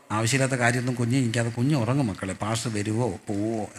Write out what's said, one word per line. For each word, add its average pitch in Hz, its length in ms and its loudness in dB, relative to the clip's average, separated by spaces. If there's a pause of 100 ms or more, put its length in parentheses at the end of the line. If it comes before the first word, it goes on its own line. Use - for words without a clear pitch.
(120)
"ആവശ്യമില്ലാത്ത 127 420 2
കാര്യമൊന്നും 123 420 2
കുഞ്ഞ് 120 220 2
എനിക്കത്, 117 360 0
കുഞ്ഞ് 131 220 2
ഉറങ്ങും 127 320 2
മക്കളെ, 95 260 -4
പാസ്റ്റർ 113 380 -4
വരുവോ 107 560 -2
പോവോ 107 520 -2